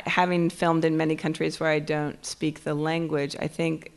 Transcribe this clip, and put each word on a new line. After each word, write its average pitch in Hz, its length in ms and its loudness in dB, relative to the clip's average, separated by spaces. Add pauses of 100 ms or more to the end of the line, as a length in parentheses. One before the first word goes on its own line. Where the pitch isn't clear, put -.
having 175 440 2
filmed 165 340 2
in 160 140 4
many 156 180 2
countries 160 440 -2
where 160 100 0
I 156 100 4
don't 151 460 -4
speak - 380 -4
the 151 100 -2
language, 156 640 0
I - 80 -2
think, 160 500 -2